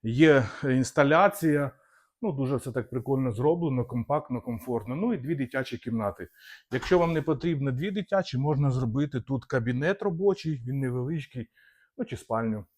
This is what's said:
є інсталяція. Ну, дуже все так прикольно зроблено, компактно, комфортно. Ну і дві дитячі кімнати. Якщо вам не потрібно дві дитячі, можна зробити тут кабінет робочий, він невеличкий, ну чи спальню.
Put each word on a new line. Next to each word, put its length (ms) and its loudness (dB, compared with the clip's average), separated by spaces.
є 400 6
інсталяція. 1080 4
Ну, 100 -2
дуже 240 0
все 160 -4
так 180 -4
прикольно 420 0
зроблено, 540 0
компактно, 560 -4
комфортно. 540 -4
Ну 180 -2
і 40 -4
дві 180 -4
дитячі 420 -4
кімнати. 500 -4
Якщо 280 2
вам 140 2
не 80 0
потрібно 500 -2
дві 200 -4
дитячі, 460 -2
можна 340 2
зробити 500 -2
тут 240 -4
кабінет 560 -2
робочий, 680 0
він 120 -4
невеличкий, 680 -4
ну 80 -4
чи 120 -10
спальню. 480 -4